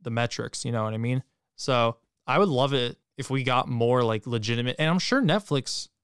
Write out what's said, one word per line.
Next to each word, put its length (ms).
the 100
metrics, 520
you 80
know 120
what 100
I 40
mean? 260
So 420
I 100
would 120
love 240
it 240
if 140
we 120
got 240
more, 360
like, 240
legitimate, 500
and 120
I'm 100
sure 240
Netflix 680